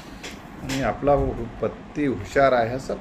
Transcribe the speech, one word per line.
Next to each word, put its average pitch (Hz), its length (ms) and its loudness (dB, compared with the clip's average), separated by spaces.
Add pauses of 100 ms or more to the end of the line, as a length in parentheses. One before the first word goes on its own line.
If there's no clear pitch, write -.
(640)
आणि 135 200 -2
आपला 127 300 2
हु-, 135 320 2 (180)
पती 127 440 -4
हुशार 131 460 4
आहे 120 220 2
असं 135 260 -4